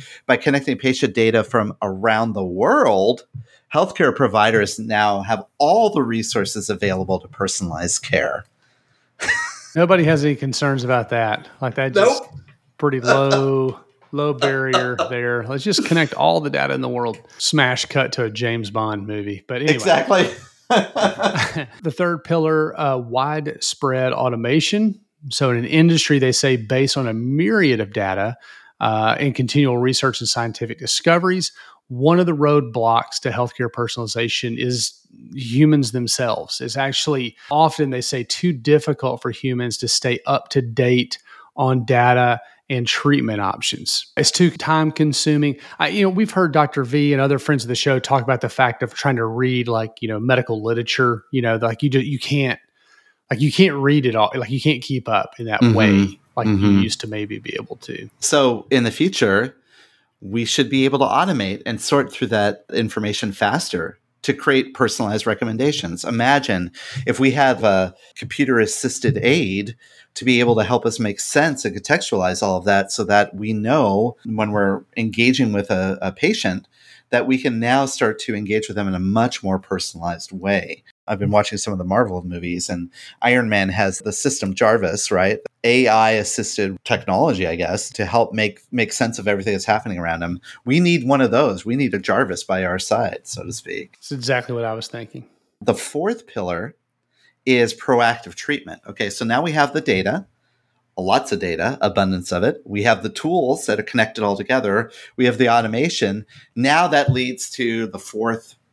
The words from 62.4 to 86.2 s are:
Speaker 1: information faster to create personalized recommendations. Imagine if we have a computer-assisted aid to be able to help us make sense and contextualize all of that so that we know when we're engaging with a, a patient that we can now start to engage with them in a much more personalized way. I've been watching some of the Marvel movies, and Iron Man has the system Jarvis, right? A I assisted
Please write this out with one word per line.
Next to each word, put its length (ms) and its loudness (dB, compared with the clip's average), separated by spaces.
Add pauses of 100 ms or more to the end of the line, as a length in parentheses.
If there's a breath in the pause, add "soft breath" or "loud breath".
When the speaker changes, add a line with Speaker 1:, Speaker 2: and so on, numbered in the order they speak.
Speaker 1:
information 580 -2
faster 680 -2 (240)
to 120 0
create 400 0
personalized 520 0
recommendations. 760 -2
Imagine 680 0 (340 loud breath)
if 140 0
we 100 6
have 340 2
a 300 4 (220 soft breath)
computer-assisted 1080 0
aid 540 0 (380 soft breath)
to 100 -12
be 160 4
able 160 4
to 80 2
help 200 0
us 140 -2
make 220 -4
sense 440 0
and 120 -4
contextualize 640 0
all 160 0
of 60 -8
that 280 2
so 120 -2
that 300 4
we 200 -6
know 640 2 (100)
when 240 -2
we're 320 0 (140)
engaging 560 2
with 180 -2
a, 320 0
a 100 -4
patient 540 -2 (440 soft breath)
that 160 2
we 120 2
can 220 -2
now 260 2
start 320 -2
to 160 -6
engage 340 -2
with 80 -8
them 120 -2
in 60 -4
a 40 -4
much 440 0
more 160 -2
personalized 720 -8
way. 500 -4 (260 soft breath)
I've 100 -4
been 120 -2
watching 280 2
some 140 -6
of 60 -6
the 60 -6
Marvel 380 0
movies, 460 -6
and 220 -8 (320 loud breath)
Iron 260 2
Man 200 2
has 320 -2
the 120 -6
system 420 -4
Jarvis, 560 2
right? 280 2 (260)
A 240 6
I 240 6
assisted 720 -2